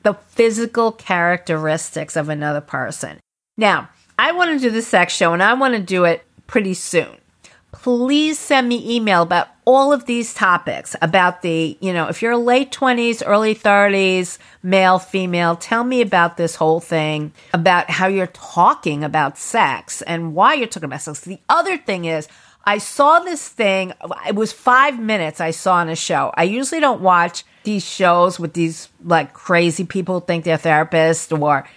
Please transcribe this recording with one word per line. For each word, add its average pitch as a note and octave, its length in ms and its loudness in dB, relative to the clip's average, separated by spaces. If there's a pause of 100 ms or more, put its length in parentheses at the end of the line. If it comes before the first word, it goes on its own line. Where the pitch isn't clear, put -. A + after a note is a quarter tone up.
the G#3 120 2
physical A3+ 800 0
characteristics E3 1200 -4
of D3+ 140 -2
another D3 320 -4
person?" A#2+ 600 -10 (360)
Now, G3 320 0 (300)
I C#4+ 140 2
wanna E4+ 260 0
do B3+ 100 2
the A3+ 140 -2
sex F3+ 320 2
show, E3+ 180 2
and F3 100 0
I A3 120 4
wanna B3+ 260 0
do F3+ 240 0
it E3 200 2 (220)
pretty F#3+ 280 0
soon. - 420 -2 (560)
Please C#4+ 640 0
send C4 300 0
me A#3+ 280 -2
email G3+ 260 2
about F3 260 0 (160)
all C4+ 300 4
of C4+ 100 -4
these A#3+ 300 -4
topics, - 680 -2
about F3+ 400 2
the, E3 400 -2
you F#3 120 -4
know, E3+ 140 -2
if - 140 -6
you're A#3 160 0
late B3 340 0
twenties, A#3+ 520 -2
early G#3+ 320 2
thirties, G3 840 2 (240)
male, F#3 360 4
female, F3 580 -2
tell A#3 280 -4
me B3 180 0
about F3 340 2
this E3 200 -2
whole E3 240 2
thing, D3+ 520 -4 (220)
about F3 340 2
how F#3+ 180 -2
you're F#3+ 200 0
talking E3+ 760 0
about C#3+ 360 -2
sex - 640 -2
and E3 320 -6
why G#3+ 180 4
you're B3 160 -2
talking E3 160 -12
about C#3 160 -8
sex. D3+ 200 -12
The F#3 280 -14
other E4 300 0
thing F#3 260 -6
is, D#3+ 240 -4 (380)
I G#3 120 0
saw D4 420 2
this F4 260 -8
thing, F#3+ 460 -2 (340)
it G3 80 -2
was G#3 180 -2
five C4 460 2
minutes G#3 400 -4
I E3 120 -4
saw F3+ 260 0
on E3 140 0
a E3 60 -6
show. C#3+ 380 -2
I E3+ 100 2
usually C4 360 -2
don't B3+ 220 0
watch F3 420 2 (200)
these G#3+ 200 -4
shows F3 560 2
with E3 140 -8
these, E3 340 -4 (140)
like, D#3+ 320 0
crazy E3+ 500 0
people F3+ 360 -4
who F3 60 -18
think E3+ 180 -2
they're D#3+ 120 0
therapists D#3+ 800 0
or D3 380 0